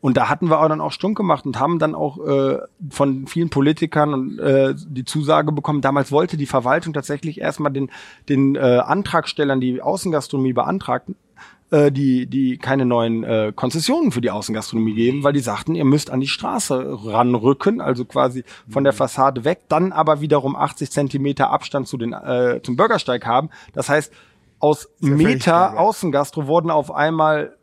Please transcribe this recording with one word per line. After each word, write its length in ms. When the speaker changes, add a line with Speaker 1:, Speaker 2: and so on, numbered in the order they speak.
Speaker 1:
Und 160
da 100
hatten 220
wir 100
auch 80
dann 140
auch 100
stunk 240
gemacht 300
und 120
haben 200
dann 160
auch, 240
äh, 400
von 360
vielen 220
Politikern 640
und, 260
äh, 380
die 300
Zusage 440
bekommen. 300
Damals 320
wollte 240
die 80
Verwaltung 480
tatsächlich 480
erstmal 320
den, 160
den, 260
äh, 40
Antragstellern, 760
die 180
Außengastronomie 720
beantragten, 640
äh, 200
die, 360
die 320
keine 260
neuen, 400
äh, 320
Konzessionen 560
für 80
die 100
Außengastronomie 640
geben, 300
weil 100
die 80
sagten, 340
ihr 120
müsst 240
an 100
die 80
Straße 760
ranrücken, 760
also 240
quasi 400
von 160
der 80
Speaker 2:
Mhm. 60
Speaker 1:
Fassade 460
weg, 240
dann 220
aber 300
wiederum 340
achtzig 360
Zentimeter 580
Abstand 400
zu 80
den, 160
äh, 500
zum 140
Bürgersteig 480
haben. 240
Das 160
heißt, 240
aus 260
Speaker 2:
Ist 60
ja 80
völlig 160
Speaker 1:
Meter 200
Speaker 2:
klar, 280
ja. 80
Speaker 1:
Außengastro 680
wurden 240
auf 240
einmal 680